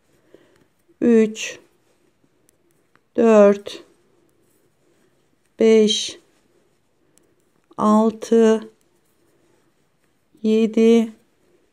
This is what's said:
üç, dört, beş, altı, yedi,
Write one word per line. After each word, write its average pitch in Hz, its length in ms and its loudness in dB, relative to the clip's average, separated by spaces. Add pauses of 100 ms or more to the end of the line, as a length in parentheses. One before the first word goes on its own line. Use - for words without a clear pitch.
(1000)
üç, 220 580 -2 (1600)
dört, 208 640 0 (1800)
beş, 220 600 0 (1600)
altı, 220 920 0 (1700)
yedi, 226 680 0 (600)